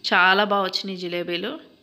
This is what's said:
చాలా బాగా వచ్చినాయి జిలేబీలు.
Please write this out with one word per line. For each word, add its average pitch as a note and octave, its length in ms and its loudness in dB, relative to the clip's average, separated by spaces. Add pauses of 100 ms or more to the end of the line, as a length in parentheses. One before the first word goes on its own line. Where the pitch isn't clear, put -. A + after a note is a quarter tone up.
(120)
చాలా F#3+ 320 6 (100)
బాగా G3 160 2
వచ్చినాయి F#3 360 -6
జిలేబీలు. F3 460 -6 (320)